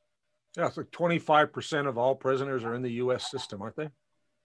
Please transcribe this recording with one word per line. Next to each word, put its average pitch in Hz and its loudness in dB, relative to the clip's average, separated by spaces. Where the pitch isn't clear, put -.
Yeah, 165 0
it's - -4
like 160 -10
twenty-five 156 4
percent 143 -2
of 120 -2
all 131 4
prisoners 131 0
are 117 -2
in 127 -4
the 123 -2
U 123 0
S 120 -4
system, 107 -10
aren't 110 -10
they? 151 -6